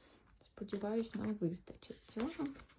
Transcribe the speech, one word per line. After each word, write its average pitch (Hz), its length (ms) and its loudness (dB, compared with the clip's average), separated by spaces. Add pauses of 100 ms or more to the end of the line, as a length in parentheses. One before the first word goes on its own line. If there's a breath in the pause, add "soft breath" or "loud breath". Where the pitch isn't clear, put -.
(400 loud breath)
сподіваюсь, 208 760 0
нам 214 200 2
вистачить - 720 -2
цього. 285 420 0 (300)